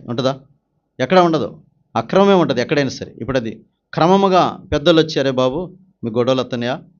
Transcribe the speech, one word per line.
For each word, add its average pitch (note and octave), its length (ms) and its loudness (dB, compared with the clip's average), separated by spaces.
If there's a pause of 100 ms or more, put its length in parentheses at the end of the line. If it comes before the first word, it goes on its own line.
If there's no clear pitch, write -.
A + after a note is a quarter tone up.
ఉంటుందా? B2+ 340 -4 (600)
ఎక్కడ F3+ 200 2
ఉండదు, D#3 420 0 (340)
అక్రమమే F#3 380 2
ఉంటుంది C3+ 280 2
ఎక్కడైనా C#3 280 -2
సరే. - 280 -12
ఇప్పుడు B2+ 200 -6
అది A2+ 240 -8 (320)
క్రమముగా F3+ 760 2
పెద్దలు D#3 300 4
వచ్చి, D#3 180 -2
"అరే C3+ 120 0
బాబు, C3 460 -4 (260)
మీ A2+ 80 -6
గొడవలు B2 300 0
వస్తున్నాయా? B2 400 -6 (180)